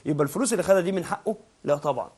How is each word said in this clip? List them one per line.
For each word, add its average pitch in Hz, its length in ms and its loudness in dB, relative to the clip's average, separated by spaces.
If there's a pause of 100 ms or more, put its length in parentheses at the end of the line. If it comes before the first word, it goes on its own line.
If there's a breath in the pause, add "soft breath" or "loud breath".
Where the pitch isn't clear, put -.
يبقى 151 160 0
الفلوس 185 300 -2
اللي 185 100 2
خدها 190 180 6
دي 175 120 0
من 185 120 -2
حقه؟ - 320 -4 (280)
لا 143 120 2
طبعًا 143 420 -4